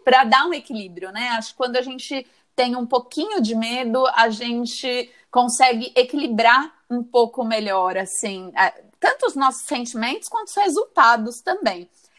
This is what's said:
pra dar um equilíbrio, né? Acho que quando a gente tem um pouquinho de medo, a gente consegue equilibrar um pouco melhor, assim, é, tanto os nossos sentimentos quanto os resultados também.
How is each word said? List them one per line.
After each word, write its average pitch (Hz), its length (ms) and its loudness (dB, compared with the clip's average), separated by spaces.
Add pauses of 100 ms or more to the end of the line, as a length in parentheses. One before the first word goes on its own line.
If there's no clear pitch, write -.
pra 254 180 6
dar 262 240 4
um 349 60 -2
equilíbrio, 190 580 -12
né? 233 180 -6
Acho 226 220 -6
que - 60 -20
quando 247 200 -4
a 254 40 0
gente 262 440 -8 (300)
tem 247 200 0
um 247 100 -4
pouquinho 302 560 -2
de 226 140 0
medo, 240 600 0
a 226 140 6
gente 240 800 -6 (180)
consegue 247 640 2
equilibrar 254 800 2 (160)
um 247 140 -4
pouco 240 400 0
melhor, 196 540 -2
assim, 190 580 -6
é, - 280 0 (160)
tanto - 280 0
os 359 80 -6
nossos 269 300 0
sentimentos 247 640 -6
quanto 453 200 -6
os - 60 -14
resultados 262 840 2
também. 196 480 -4 (300)